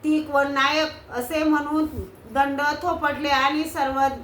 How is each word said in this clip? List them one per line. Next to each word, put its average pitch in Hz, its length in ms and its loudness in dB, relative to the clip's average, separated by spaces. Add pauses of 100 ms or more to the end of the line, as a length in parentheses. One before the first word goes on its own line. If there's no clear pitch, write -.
ठीक 302 260 0
वन 285 220 2
नायक," 294 600 0
असे 302 320 -2
म्हणून 302 420 2 (440)
दंड 277 300 0 (220)
थोपटले 294 460 -2
आणि 285 360 2
सर्व 269 440 0 (160)